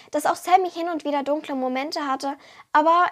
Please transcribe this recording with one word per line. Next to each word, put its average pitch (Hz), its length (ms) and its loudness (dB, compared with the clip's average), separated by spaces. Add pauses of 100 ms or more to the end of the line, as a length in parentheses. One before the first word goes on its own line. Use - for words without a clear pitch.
(120)
dass 302 140 -2
auch 339 100 2
Sammy 359 340 2
hin 339 200 -6
und 330 160 -6
wieder 285 180 -2
dunkle 294 320 -4
Momente 269 520 -4
hatte, 277 300 -4 (360)
aber 330 380 6